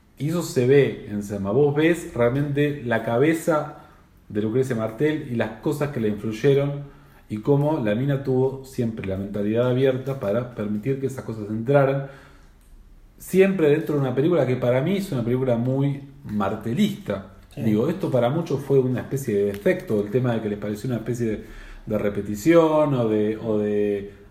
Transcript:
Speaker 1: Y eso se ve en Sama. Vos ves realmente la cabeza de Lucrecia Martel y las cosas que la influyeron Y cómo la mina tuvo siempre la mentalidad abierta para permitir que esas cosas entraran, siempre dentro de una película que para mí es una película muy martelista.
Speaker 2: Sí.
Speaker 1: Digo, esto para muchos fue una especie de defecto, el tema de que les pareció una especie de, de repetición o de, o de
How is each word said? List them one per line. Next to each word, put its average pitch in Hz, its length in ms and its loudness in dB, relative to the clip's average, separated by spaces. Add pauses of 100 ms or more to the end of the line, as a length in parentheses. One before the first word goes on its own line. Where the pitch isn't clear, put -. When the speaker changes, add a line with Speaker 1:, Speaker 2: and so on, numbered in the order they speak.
(180)
Speaker 1:
Y 143 120 -4
eso 170 120 -2
se 127 240 -6
ve 127 440 4
en 104 140 -4
Sama. 101 280 -4
Vos 143 240 2
ves 165 400 0
realmente 143 720 0
la 113 180 0
cabeza 147 720 0 (540)
de 104 120 -2
Lucrecia 123 340 0
Martel 139 560 -2
y 120 40 -2
las 110 240 -2
cosas 143 300 -2
que 127 100 -6
la 110 80 0
influyeron 139 760 0 (460)
Y 107 120 -4
cómo 147 420 2
la 104 120 2
mina 135 280 0
tuvo 131 420 0
siempre 110 420 -4
la 95 80 -4
mentalidad 104 540 0
abierta 131 500 0
para 113 360 -2
permitir 107 440 -4
que 135 80 -2
esas - 160 -10
cosas 107 260 -8
entraran, 135 580 2 (1120)
siempre 185 520 2
dentro 156 260 2
de 139 60 0
una 123 140 0
película 147 320 2
que 123 80 0
para 127 260 2
mí 185 160 0
es 196 140 -6
una 123 120 -2
película 123 320 0
muy 135 460 0 (220)
martelista. 107 1120 -2 (200)
Speaker 2:
Sí. 147 80 -12
Speaker 1:
Digo, 110 280 2
esto 175 200 -2
para 123 200 2
muchos 160 320 -2
fue 139 180 4
una 127 220 0
especie 113 340 -4
de 101 100 4
defecto, 104 560 0
el 101 100 -6
tema 123 220 2
de 110 80 -2
que 107 80 -4
les 104 100 -4
pareció 104 300 -6
una 120 80 -2
especie 117 300 -4
de, 104 180 -4 (400)
de 107 120 -2
repetición 143 960 4
o 120 140 2
de, 107 300 2
o 110 220 -2
de 104 540 0 (180)